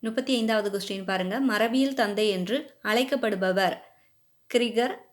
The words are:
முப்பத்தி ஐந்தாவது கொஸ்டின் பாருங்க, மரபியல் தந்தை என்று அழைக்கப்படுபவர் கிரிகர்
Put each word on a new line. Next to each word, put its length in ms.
முப்பத்தி 320
ஐந்தாவது 360
கொஸ்டின் 340
பாருங்க, 360
மரபியல் 540
தந்தை 340
என்று 280
அழைக்கப்படுபவர் 920
கிரிகர் 480